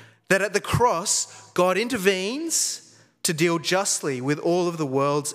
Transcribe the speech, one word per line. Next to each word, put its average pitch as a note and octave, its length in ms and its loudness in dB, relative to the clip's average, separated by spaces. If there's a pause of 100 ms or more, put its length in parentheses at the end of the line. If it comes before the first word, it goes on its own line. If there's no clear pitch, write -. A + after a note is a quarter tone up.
(300)
that F#3+ 140 4
at G3+ 100 -4
the G3+ 80 0
cross, - 920 -2
God F#3 240 2
intervenes A3+ 1160 -2 (280)
to F3+ 100 0
deal E3+ 260 2
justly E3+ 640 -2
with D3 180 0
all F3 280 2
of E3+ 100 -4
the D#3 80 -2
world's C#3 500 0